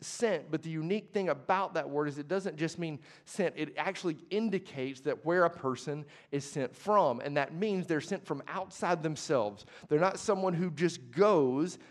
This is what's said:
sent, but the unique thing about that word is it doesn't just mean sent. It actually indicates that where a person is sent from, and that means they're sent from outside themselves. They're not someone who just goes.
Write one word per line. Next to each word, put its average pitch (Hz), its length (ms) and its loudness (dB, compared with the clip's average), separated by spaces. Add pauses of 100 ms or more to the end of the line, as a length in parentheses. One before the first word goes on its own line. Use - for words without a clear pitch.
sent, 190 480 -2
but 156 140 -2
the 165 80 -6
unique 170 420 -2
thing 190 160 0
about 180 460 0
that 147 120 -2
word 147 200 0
is 143 100 -6
it 147 100 -8
doesn't 180 300 -2
just 160 220 -2
mean 160 180 -4 (280)
sent. 170 300 -2
It 151 220 -4
actually 170 400 -2 (140)
indicates 180 720 -4
that 127 220 -2
where 175 220 4
a 165 40 6
person 143 540 -4 (280)
is 143 120 -2
sent 135 320 -6
from, 180 440 4
and 143 180 -4
that 160 160 0
means 185 320 0
they're 156 160 0
sent 185 240 -6
from 143 220 -4
outside 180 560 -2
themselves. 127 640 0 (220)
They're 151 100 4
not 190 180 4
someone 190 380 2
who 180 160 0
just 143 400 -2
goes. 156 680 4 (140)